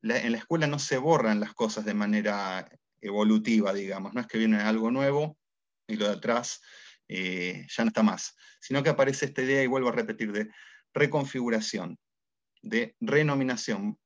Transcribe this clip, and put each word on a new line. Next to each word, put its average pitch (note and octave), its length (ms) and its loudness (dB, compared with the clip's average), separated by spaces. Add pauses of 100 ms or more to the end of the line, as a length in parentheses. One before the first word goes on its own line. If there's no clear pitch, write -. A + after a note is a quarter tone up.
la, A2+ 160 -2
en A#2+ 140 -2
la A#2 60 0
escuela D#3+ 300 0
no C#3+ 120 -2
se C#3+ 180 -2
borran B2+ 440 2
las G#2+ 120 -6
cosas A2 300 -2
de G#2+ 100 -4
manera G2+ 720 -2 (340)
evolutiva, G#2+ 720 4
digamos, G2 400 -6
no B2 80 -4
es A2+ 60 -8
que A2+ 100 -4
viene A2 200 4
algo A2 320 0
nuevo C#3+ 480 0 (480)
y G#2+ 120 -6
lo G#2 100 0
de G#2 60 0
atrás, A#2 480 -2 (480)
eh, F#2 600 -6
ya - 140 -4
no A2+ 60 2
está A2 120 0
más, F#2+ 340 2 (240)
sino C#3 220 -2
que D#3 80 2
aparece C#3 360 2
esta C3+ 180 -4
idea, C3+ 180 2
y C3 60 2
vuelvo B2+ 220 2
a - 20 0
repetir, A2 400 -4
de G#2+ 180 -4 (440)
reconfiguración, A#2+ 1040 -2 (640)
de A2 400 -4
renominación B2+ 1040 0